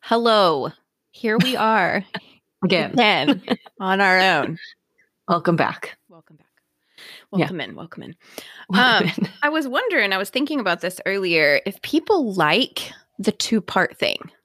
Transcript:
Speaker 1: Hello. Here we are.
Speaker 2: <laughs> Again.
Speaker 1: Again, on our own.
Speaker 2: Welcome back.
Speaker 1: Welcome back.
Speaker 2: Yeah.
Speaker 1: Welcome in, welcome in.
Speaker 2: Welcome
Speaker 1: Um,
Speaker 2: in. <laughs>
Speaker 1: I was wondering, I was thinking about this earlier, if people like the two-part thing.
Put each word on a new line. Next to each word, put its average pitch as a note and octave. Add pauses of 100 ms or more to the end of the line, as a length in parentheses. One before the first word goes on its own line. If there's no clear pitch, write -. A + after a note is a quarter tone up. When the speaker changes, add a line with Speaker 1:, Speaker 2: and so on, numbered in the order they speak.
Speaker 1:
Hello. G#3 (420)
Here A3
we B3+
are. G3+ (300)
Speaker 2:
<laughs> -
Again. E3+
Speaker 1:
Again, F#3+ (380)
on F#3+
our F#3
own. E3 (680)
Speaker 2:
Welcome E3+
back. - (140)
Speaker 1:
Welcome E3
back. - (840)
Speaker 2:
Yeah. G3
Speaker 1:
Welcome E3
in, -
welcome -
in. - (540)
Speaker 2:
Welcome G#3+
Speaker 1:
Um, -
Speaker 2:
in. -
<laughs> -
Speaker 1:
I D4
was D#4
wondering, C4+
I F#3+
was G3+
thinking C#4+
about F3+
this F3
earlier, E3+
if G3
people D#4
like F3 (260)
the G3
two-part -
thing. - (260)